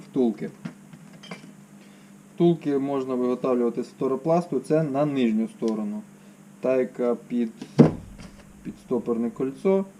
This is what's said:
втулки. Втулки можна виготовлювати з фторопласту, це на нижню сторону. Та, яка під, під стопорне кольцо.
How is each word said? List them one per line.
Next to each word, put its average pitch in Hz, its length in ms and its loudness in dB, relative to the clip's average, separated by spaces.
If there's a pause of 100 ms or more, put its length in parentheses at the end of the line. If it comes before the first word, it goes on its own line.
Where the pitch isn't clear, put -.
(120)
втулки. 117 380 0 (1900)
Втулки 160 420 2
можна 135 380 -2
виготовлювати 123 680 0
з - 40 -12
фторопласту, 139 720 -2
це 156 240 0
на 143 220 0
нижню 117 420 0
сторону. 107 540 -4 (600)
Та, 131 160 2
яка 120 380 0
під, 120 360 -4 (1120)
під - 100 -10 (120)
стопорне 117 440 -2
кольцо. 190 560 -2 (140)